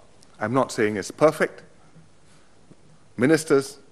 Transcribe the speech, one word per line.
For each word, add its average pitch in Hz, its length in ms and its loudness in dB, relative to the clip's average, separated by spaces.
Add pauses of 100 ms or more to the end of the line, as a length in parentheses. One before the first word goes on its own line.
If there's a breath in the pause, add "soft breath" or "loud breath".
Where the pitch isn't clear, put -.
(400)
I'm 110 120 -4
not 131 200 -2
saying 107 240 -2
it's 92 160 -8
perfect. - 500 0 (1500 soft breath)
Ministers 139 640 2 (120)